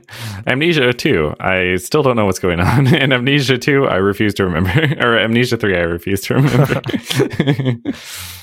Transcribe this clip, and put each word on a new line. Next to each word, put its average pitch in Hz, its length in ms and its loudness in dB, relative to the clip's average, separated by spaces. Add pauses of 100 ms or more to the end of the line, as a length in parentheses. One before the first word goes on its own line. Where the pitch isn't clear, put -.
(240)
<laughs> 107 240 -12
Amnesia 131 460 2
two, 90 460 0
I 92 380 0
still 151 260 -2
don't 127 120 2
know 107 100 2
what's 95 140 0
going 87 220 0
on. 123 260 2
<laughs> 123 80 6
And 139 160 2
Amnesia 131 460 2
two, 135 280 2
I - 100 0
refuse 101 400 0
to 98 100 0
remember. 90 260 0
<laughs> 147 340 0
Or 117 120 2
Amnesia 117 400 0
three, 101 180 0
I 87 60 0
refuse 87 400 -2
to - 140 -2
remember. 135 500 2
<laughs> 131 1040 -2 (520)